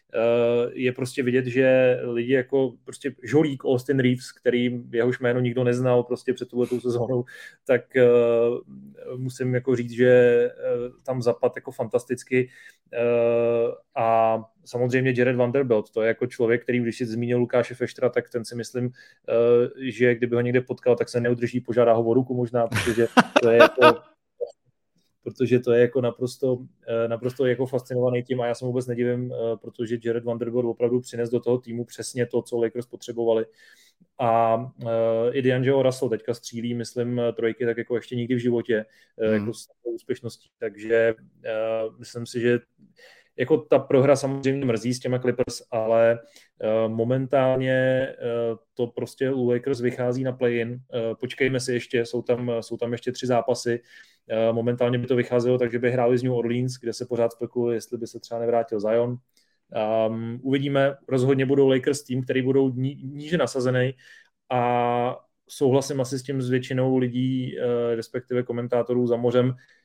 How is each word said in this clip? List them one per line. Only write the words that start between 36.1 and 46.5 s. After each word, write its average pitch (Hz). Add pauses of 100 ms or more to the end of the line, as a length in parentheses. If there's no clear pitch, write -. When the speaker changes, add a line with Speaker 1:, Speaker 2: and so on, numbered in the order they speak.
Speaker 1:
střílí, 117
myslím, 120 (160)
trojky 113
tak 117
jako 120
ještě 117
nikdy 120
v 123
životě, 117 (340)
eh, 113
Speaker 2:
Hmm. 110
Speaker 1:
jako 107
s -
takovou -
úspěšností. -
Takže, 113 (300)
eh, 113 (160)
myslím 120
si, 120
že 120 (800)
jako 156
ta 151
prohra 139
samozřejmě 135
mrzí 117
s 123
těma 123
Clippers, 123
ale, 117 (420)